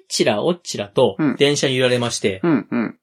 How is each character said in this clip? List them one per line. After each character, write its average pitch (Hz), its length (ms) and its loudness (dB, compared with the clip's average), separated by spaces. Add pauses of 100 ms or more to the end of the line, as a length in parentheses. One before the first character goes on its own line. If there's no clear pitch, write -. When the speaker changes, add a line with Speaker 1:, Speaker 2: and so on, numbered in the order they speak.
Speaker 1:
ち - 160 -2
ら 113 200 2
お 160 80 2
っ 175 100 -6
ち - 160 -8
ら 104 100 -6
と 123 280 2 (220)
電 143 180 2
車 143 120 0
に 131 80 -2
揺 127 60 0
ら 123 80 2
れ 123 80 2
ま 120 120 -2
し - 100 -8
て。 98 240 -2
Speaker 2:
う 170 40 2
ん。 139 220 0
う 120 60 -4
ん、 120 40 -2
う - 40 -2
ん。 - 180 -10